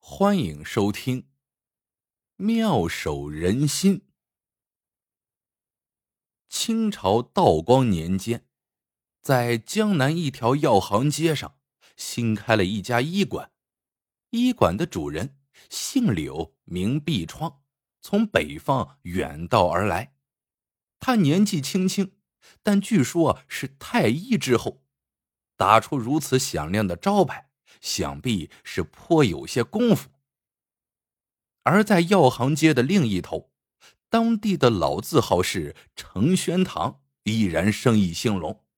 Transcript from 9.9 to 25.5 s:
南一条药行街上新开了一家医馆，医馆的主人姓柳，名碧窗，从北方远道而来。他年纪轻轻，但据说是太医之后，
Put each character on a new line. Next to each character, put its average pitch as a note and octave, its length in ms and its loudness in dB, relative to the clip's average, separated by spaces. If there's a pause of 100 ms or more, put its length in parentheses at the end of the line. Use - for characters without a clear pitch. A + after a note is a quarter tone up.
南 C#3 180 2
一 E3 160 -2
条 B2 260 0
药 C#3 220 4
行 A2+ 320 0
街 D#3 240 0
上 - 240 -12 (380)
新 A#2 380 -4
开 A2 200 0
了 G2+ 120 2
一 G2+ 160 -4
家 A#2+ 180 -2
医 F3 240 0
馆， - 260 -8 (760)
医 B3 240 0
馆 F2 240 2
的 D#3+ 80 -2
主 D#2 240 -6
人 D#2+ 300 -6 (320)
姓 A3+ 440 0
柳， D#2 400 -6 (100)
名 G2 360 -4
碧 C3+ 240 -2
窗， - 380 -10 (400)
从 G#3+ 240 0
北 D#2 320 -2
方 A#2 460 -4
远 E2+ 440 -6
道 F#2 220 2
而 F2+ 160 -2
来。 G2 280 -6 (840)
他 C4 140 0
年 F#3+ 320 4
纪 D#3+ 160 -2
轻 F#3 260 -2
轻， G3 260 -4 (480)
但 G3+ 160 2
据 G3 240 2
说 C#3+ 460 0
是 - 300 -10
太 F3 300 0
医 F#3+ 280 0
之 B2+ 220 2
后， - 260 -8 (720)